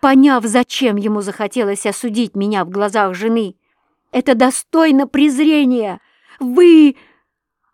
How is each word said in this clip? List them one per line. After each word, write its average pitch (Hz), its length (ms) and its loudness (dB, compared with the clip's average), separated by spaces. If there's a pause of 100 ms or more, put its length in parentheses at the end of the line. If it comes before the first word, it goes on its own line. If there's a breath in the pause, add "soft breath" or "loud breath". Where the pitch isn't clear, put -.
поняв, 269 440 4
зачем 233 520 -2
ему 208 240 -4
захотелось 202 680 -6
осудить 220 480 -6
меня 196 300 -4
в 170 60 -10
глазах 196 440 -2
жены. 214 420 -4 (560)
Это 254 220 0
достойно 269 720 0
презрения! 262 960 0 (380 soft breath)
Вы, 294 580 4 (760 soft breath)